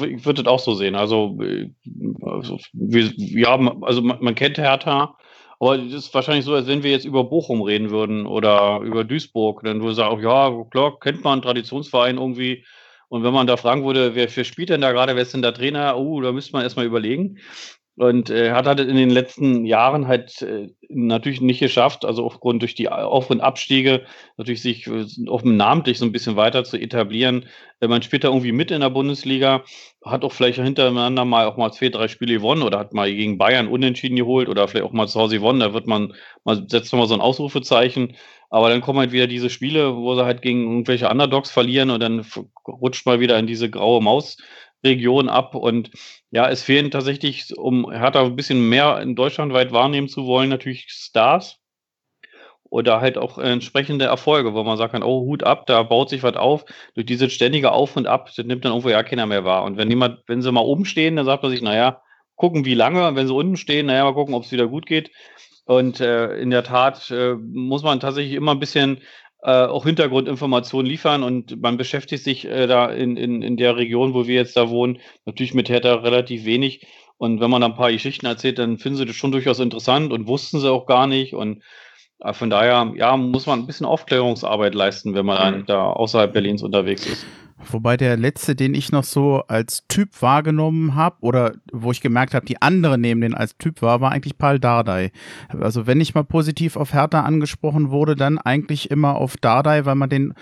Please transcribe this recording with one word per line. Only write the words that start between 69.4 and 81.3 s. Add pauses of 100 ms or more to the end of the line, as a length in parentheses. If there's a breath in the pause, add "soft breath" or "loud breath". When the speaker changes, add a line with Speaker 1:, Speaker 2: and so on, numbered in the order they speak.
Speaker 1:
äh,
auch
Hintergrundinformationen
liefern
und
man
beschäftigt
sich,
äh,
da
in,
in,
in
der
Region,
wo
wir
jetzt
da
wohnen, (280 loud breath)
natürlich
mit
Hertha
relativ
wenig. (320 soft breath)
Und
wenn
man
da
ein
paar
Geschichten
erzählt,
dann
finden
sie
das
schon
durchaus
interessant
und
wussten
sie
auch
gar
nicht.